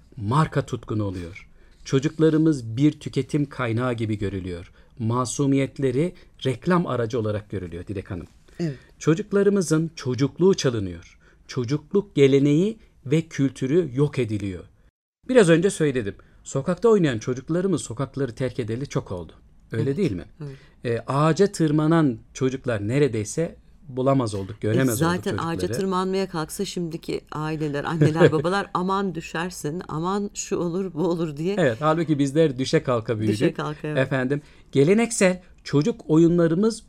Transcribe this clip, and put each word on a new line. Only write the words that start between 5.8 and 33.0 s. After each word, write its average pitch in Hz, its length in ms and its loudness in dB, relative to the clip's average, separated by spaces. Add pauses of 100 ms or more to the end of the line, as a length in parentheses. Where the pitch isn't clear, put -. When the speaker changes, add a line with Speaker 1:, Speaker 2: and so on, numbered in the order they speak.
Speaker 1:
reklam 170 420 0
aracı 120 320 -2
olarak 104 300 -4
görülüyor 87 380 -8
Dilek 95 240 -8
Hanım. 85 160 -10 (320)
Speaker 2:
Evet. 156 160 -4 (240)
Speaker 1:
Çocuklarımızın 180 960 0
çocukluğu 135 580 2
çalınıyor. 98 680 -4 (280)
Çocukluk 147 680 -4
geleneği 143 640 4 (260)
ve 147 160 2
kültürü 139 720 -2
yok 139 260 0
ediliyor. 101 440 -4 (680)
Biraz 233 200 6
önce 170 200 4
söyledim. 127 460 -2 (280)
Sokakta 175 460 0
oynayan 160 300 4
çocuklarımız 160 640 -2
sokakları 131 540 -6
terk 127 240 -4
edeli 120 280 -6
çok - 240 -4
oldu. 85 220 -10 (380)
Öyle 117 120 -2
Speaker 2:
Evet, 139 140 -2
Speaker 1:
değil 180 140 0
mi? 85 140 -6 (160)
Speaker 2:
evet. 139 160 -14 (280)
Speaker 1:
E, 117 220 -2
ağaca 156 400 2
tırmanan 156 680 2 (160)
çocuklar 123 540 -2
neredeyse 135 680 -2 (320)
bulamaz 127 480 0
olduk, 98 260 -8
göremez 123 280 2
Speaker 2:
E, 117 40 2
zaten 165 200 2
Speaker 1:
olduk 180 100 -4
çocukları. - 240 -4
Speaker 2:
ağaca 165 200 -4
tırmanmaya 190 640 -2
kalksa 170 360 -6
şimdiki 165 560 -6 (100)
aileler, 151 520 -4
anneler, 156 480 4
Speaker 1:
<laughs> - 0 -
Speaker 2:
babalar, 175 420 -2
"Aman 190 420 -2
düşersin, 165 720 -8
aman 190 460 -4
şu - 240 -6
olur, 175 360 -4
bu 165 140 -2
olur." 165 300 -2
diye. 180 220 -4
Speaker 1:
Evet, 127 200 2
halbuki 156 400 2
bizler 143 400 2
düşe 143 240 0
kalka 117 360 -2